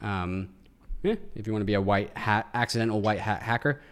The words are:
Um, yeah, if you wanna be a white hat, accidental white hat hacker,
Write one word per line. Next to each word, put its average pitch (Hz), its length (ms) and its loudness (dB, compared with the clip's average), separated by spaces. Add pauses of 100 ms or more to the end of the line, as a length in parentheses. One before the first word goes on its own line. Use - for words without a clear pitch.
Um, 95 480 -2 (520)
yeah, 208 120 2 (200)
if 104 120 -8
you 110 80 -2
wanna 107 100 0
be 101 80 2
a 98 80 4
white 98 340 2
hat, 107 380 2
accidental 113 480 0
white 104 180 2
hat 104 240 -2
hacker, 120 380 0 (120)